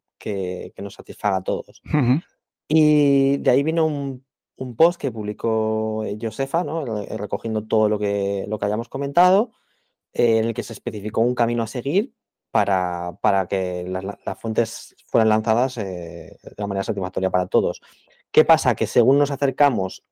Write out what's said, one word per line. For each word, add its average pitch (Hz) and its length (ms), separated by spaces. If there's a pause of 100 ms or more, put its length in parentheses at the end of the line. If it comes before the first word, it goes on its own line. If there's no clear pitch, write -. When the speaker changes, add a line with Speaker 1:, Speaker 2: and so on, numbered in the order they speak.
(180)
Speaker 1:
que, 92 580
que 101 60
nos 101 120
satisfaga 98 420
a 92 60
todos". - 440
Speaker 2:
Ujú. 139 340 (480)
Speaker 1:
Y 143 720
de 135 120
ahí 135 120
vino 160 240
un, 139 400 (300)
un 127 200
post 170 240
que 131 120
publicó, 110 920
eh, 107 160
Josefa, 135 440
¿no? 156 180
El, 107 280
el 110 80
recogiendo 107 480
todo 110 220
lo 104 100
que, 101 500
lo 104 100
que 107 80
hayamos 107 240
comentado, 180 600 (600)
eh, 113 280
en 110 60
el 117 80
que 113 80
se 113 120
especificó 107 480
un 123 120
camino 117 280
a 110 60
seguir 165 440 (380)
para, 90 680
para 98 280
que 90 380
las, 92 180
la-, 98 200
las - 160
fuentes - 560 (100)
fueran 113 220
lanzadas, 113 500
eh, 85 640
de - 160
una 104 100
manera 98 160
satisfactoria 95 460
para 92 160
todos. 95 340 (520)
¿Qué 151 120
pasa? 147 300
Que 120 140
según 139 300
nos 143 120
acercamos 131 800